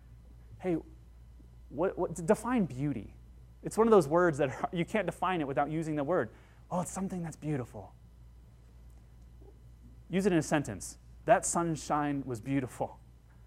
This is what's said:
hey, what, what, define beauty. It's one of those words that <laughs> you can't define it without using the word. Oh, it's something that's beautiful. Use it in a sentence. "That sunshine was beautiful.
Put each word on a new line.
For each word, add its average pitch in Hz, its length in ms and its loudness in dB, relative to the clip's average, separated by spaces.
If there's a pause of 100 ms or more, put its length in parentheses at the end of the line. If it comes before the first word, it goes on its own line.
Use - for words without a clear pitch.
(580)
hey, 180 180 -2 (920)
what, 147 280 -2
what, 165 280 -4
define 220 400 2
beauty. 123 480 -6 (480)
It's 165 160 -4
one 220 80 6
of 226 40 4
those 190 160 8
words 165 300 4
that 135 320 0
<laughs> - 40 -16
you 170 120 -2
can't 196 220 -2
define 175 340 -2
it 139 80 -2
without 143 220 0
using 156 260 -4
the 143 80 -2
word. 151 240 0 (420)
Oh, 180 120 -2
it's - 100 -10
something 185 300 -6
that's 160 140 -8
beautiful. 123 560 -6 (2250)
Use 196 160 2
it 196 60 4
in 165 60 4
a 147 40 4
sentence. 143 560 -4 (260)
"That - 220 6
sunshine 147 800 0
was 120 140 -6
beautiful. 131 580 -4 (480)